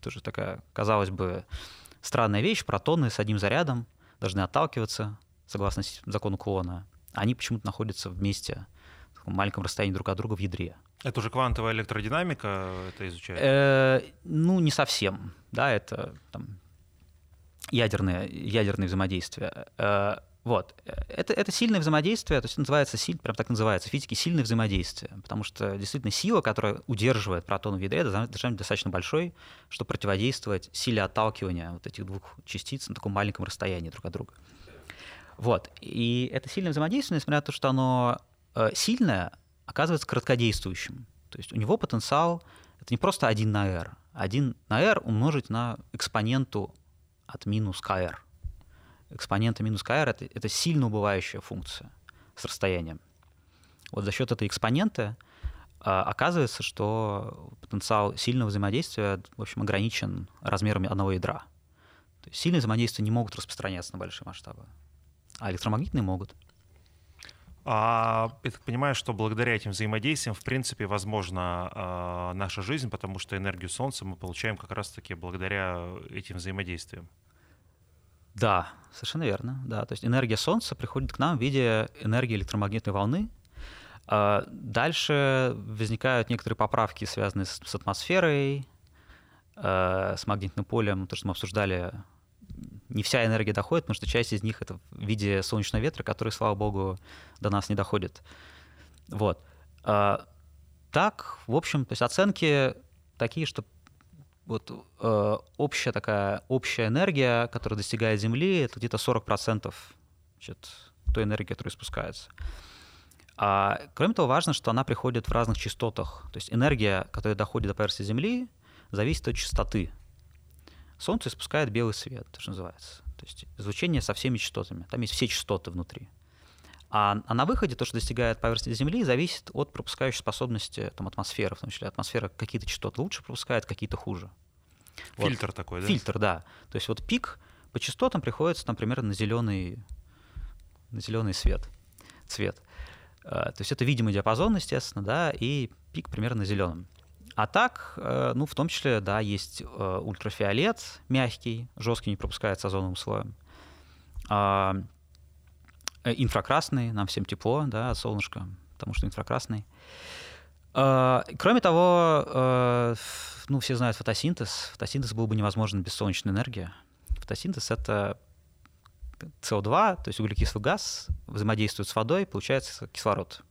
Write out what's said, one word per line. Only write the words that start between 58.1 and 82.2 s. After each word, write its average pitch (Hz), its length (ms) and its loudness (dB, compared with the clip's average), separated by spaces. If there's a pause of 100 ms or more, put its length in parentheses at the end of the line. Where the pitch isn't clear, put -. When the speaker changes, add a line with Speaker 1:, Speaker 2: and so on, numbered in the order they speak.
Speaker 1:
сильного 120 320 2
взаимодействия, 101 720 0 (160)
в 110 60 -8
общем, 107 200 -4
ограничен 101 680 0 (120)
размерами 101 480 2
одного 98 240 2
ядра. - 320 -2 (800)
То - 80 -20
есть - 100 -8
сильные 175 180 2
взаимодействия 113 460 2
не 107 80 2
могут 113 240 0
распространяться 95 560 -8
на 92 60 -10
большие 92 280 -10
масштабы, - 380 -16 (720)
а 101 140 -4
электромагнитные 110 500 0
могут. 92 320 -2 (1300)
Speaker 2:
А, 113 800 2
я 123 80 -4
так - 120 -14
понимаю, 131 320 0
что - 180 -4
благодаря 110 420 2
этим 104 180 -2
взаимодействиям, 110 640 -2
в - 80 -16
принципе, 123 440 -2
возможна, 92 840 -2
а, 90 600 -4
наша 95 300 -4
жизнь, 127 280 -4
потому 95 280 -6
что - 180 -6
энергию 92 320 -4
Солнца - 360 -6
мы 92 120 -8
получаем 95 400 -4
как - 160 -12
раз-таки - 420 -8
благодаря 90 720 -4 (220)
этим - 260 -10
взаимодействиям. 90 720 -8 (1300)
Speaker 1:
Да, 98 340 4 (240)
совершенно - 300 -6
верно, 127 420 -2
да. 110 200 -4
То - 80 -8
есть 110 120 -8
энергия 117 320 2
Солнца 180 380 2
приходит - 380 -4
к - 60 -14
нам 160 200 2
в - 20 0
виде 120 480 4 (140)
энергии 113 340 2